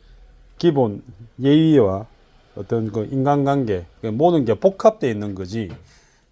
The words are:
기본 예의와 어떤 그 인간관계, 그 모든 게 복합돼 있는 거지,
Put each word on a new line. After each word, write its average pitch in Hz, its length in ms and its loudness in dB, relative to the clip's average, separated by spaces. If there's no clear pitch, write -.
기본 131 460 0
예의와 139 680 4
어떤 110 360 -4
그 107 200 -6
인간관계, 135 760 -2
그 113 60 -8
모든 147 380 2
게 110 80 0
복합돼 190 560 0
있는 104 260 -6
거지, 95 340 -8